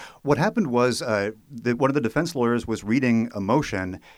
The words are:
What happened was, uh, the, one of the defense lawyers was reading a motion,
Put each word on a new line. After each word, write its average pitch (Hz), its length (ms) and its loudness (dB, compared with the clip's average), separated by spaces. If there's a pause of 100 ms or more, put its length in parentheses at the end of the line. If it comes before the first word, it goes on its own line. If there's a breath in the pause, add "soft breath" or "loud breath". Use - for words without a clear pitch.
(240 loud breath)
What 135 160 2
happened 214 260 0
was, 123 380 2
uh, 107 260 0 (220)
the, 120 240 -2
one 135 160 2
of - 20 0
the 143 80 2
defense 151 320 -2
lawyers 120 320 0
was 110 180 -4
reading 113 520 2
a 104 40 -6
motion, 98 600 -2 (180 loud breath)